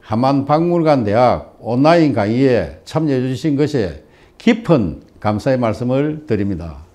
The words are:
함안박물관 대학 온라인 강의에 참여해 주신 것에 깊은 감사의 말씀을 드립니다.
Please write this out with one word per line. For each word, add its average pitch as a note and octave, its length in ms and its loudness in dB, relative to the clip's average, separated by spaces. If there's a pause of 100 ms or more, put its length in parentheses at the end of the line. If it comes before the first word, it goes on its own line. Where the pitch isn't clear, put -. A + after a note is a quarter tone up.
함안박물관 C#3+ 1040 0
대학 G#2 560 0
온라인 C#3+ 540 2
강의에 A2 720 0
참여해 D3+ 420 -2
주신 C3+ 280 -2
것에 B2+ 480 -2 (340)
깊은 C#3+ 640 0 (180)
감사의 G#2+ 380 -2
말씀을 C3 680 -2
드립니다. F#2 520 -4 (160)